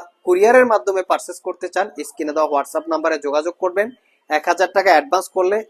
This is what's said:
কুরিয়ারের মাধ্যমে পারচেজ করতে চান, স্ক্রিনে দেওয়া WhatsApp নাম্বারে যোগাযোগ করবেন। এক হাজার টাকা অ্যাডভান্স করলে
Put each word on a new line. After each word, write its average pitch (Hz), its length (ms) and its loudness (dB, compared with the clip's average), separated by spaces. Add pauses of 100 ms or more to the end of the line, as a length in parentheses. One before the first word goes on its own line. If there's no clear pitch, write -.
(260)
কুরিয়ারের 233 460 4
মাধ্যমে 196 300 0 (100)
পারচেজ 170 260 -4 (100)
করতে 180 260 -8
চান, 190 120 -2 (240)
স্ক্রিনে 151 260 -8
দেওয়া 151 180 0
WhatsApp 143 400 -4
নাম্বারে 160 320 0
যোগাযোগ 151 380 -4
করবেন। 190 240 -2 (500)
এক 151 120 -8
হাজার 180 280 0
টাকা 190 160 2
অ্যাডভান্স 151 420 2
করলে 190 220 0 (120)